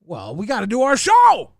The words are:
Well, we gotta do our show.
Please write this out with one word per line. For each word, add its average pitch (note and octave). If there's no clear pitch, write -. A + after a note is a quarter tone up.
Well, A2+
we F3+
gotta G#3
do A#3+
our C#4
show. A4